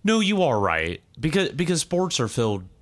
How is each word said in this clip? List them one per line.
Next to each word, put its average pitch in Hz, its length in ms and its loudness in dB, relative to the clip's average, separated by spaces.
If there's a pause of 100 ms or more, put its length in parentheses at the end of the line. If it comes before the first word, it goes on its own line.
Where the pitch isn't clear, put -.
no, 220 180 2
you 196 220 2
are 131 160 2
right, 85 440 0 (180)
because, 160 300 0
because 170 320 -2
sports 180 360 -2
are 117 100 0
filled 104 360 -2 (180)